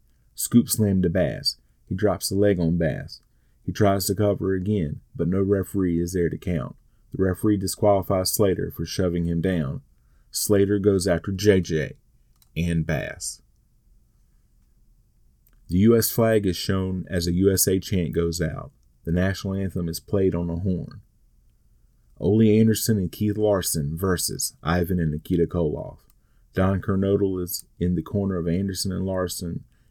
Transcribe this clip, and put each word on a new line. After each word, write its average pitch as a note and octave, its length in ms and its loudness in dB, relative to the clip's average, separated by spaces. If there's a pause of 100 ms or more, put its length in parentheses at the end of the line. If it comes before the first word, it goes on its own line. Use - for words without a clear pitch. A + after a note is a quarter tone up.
(360)
Scoop - 340 2
slam G2 320 2
to F2 80 2
Bass. - 480 -2 (280)
He F#2+ 100 -6
drops F#2+ 340 0
the G2 60 -2
leg G2+ 240 4
on E2+ 180 2
Bass. - 420 -4 (460)
He F#2 80 -4
tries G2 320 2
to G2 100 0
cover F#2+ 380 0
again, F#2 480 -2 (140)
but E2 120 -2
no F#2+ 140 0
referee F#2+ 600 0
is F2 120 -4
there E2+ 160 0
to - 80 -6
count. E2+ 380 -4 (400)
The F#2+ 60 2
referee G2 360 2
disqualifies F#2+ 720 0
Slater F2+ 440 0
for E2+ 100 -6
shoving F2 400 -2
him E2+ 160 -2
down. E2+ 400 -2 (500)
Slater G2+ 480 2
goes F#2+ 260 2
after F#2 260 0
J F#2+ 300 4
J D2+ 320 -4 (640)
and E2 300 0
Bass. - 540 -6 (2250)
The F2 120 -2
U A2+ 180 6
S A2 120 0
flag A2+ 360 2
is F2+ 120 0
shown F#2+ 520 -2
as F2 180 -2
a F2 60 0
U F#2+ 200 4
S - 140 0
A F#2+ 120 2
chant F2+ 340 -2
goes E2+ 280 -2
out. - 300 -6 (320)
The D#2+ 80 -4
national F#2 440 -2
anthem F#2 340 -4
is D#2+ 100 -8
played F#2+ 340 0
on E2+ 160 -2
a E2+ 60 -4
horn. F#2 460 -4 (1200)
Ole G#2+ 400 6
Anderson A2 380 4
and F#2 140 -2
Keith G#2+ 260 -2
Larson E2+ 600 0
versus - 640 -2
Ivan F2+ 360 0
and D#2+ 120 0
Nikita E2+ 340 0
Koloff. D#2 520 -4 (560)
Don F#2+ 280 0
Kernodle G2 600 0
is - 240 -10 (140)
in F2+ 160 0
the E2 60 -2
corner G2 360 -4
of E2+ 100 -4
Anderson F#2+ 440 -2
and F#2 140 -4
Larson F2+ 580 -6 (280)